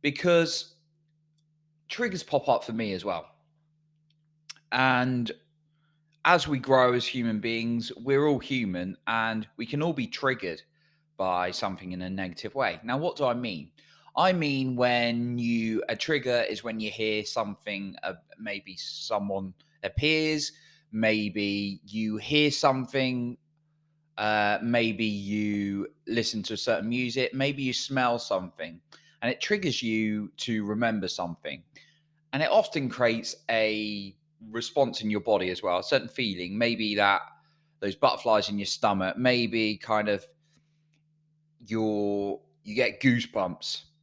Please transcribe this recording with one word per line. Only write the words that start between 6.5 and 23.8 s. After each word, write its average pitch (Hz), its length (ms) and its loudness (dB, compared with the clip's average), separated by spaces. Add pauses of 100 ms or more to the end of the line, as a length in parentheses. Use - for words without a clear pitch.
grow 127 340 6
as 123 120 0
human 117 360 -2
beings, 117 560 -2
we're 139 280 4
all 143 140 4
human, 95 560 -2 (120)
and 113 400 0 (100)
we 117 80 -6
can 147 160 -2
all 165 100 2
be 135 160 -2
triggered 110 540 -2 (560)
by 90 340 0
something 92 400 -6
in 90 120 -8
a 92 60 -6
negative 95 460 -6
way. 101 280 -2
Now, 123 140 -2
what 165 200 -2
do 143 80 0
I 120 80 2
mean? 107 380 -6 (440)
I 185 160 4
mean 139 460 0
when 120 600 2
you, 113 520 0
a 113 60 -2
trigger 127 520 2
is 107 160 -6
when 110 160 -6
you 107 100 -4
hear 107 360 0
something, 101 760 -6
uh, 92 100 -4 (260)
maybe 98 380 -10
someone 98 760 -4 (300)
appears, 156 680 0 (400)
maybe 104 880 0
you 107 320 -4
hear 147 340 2
something, 127 840 0 (840)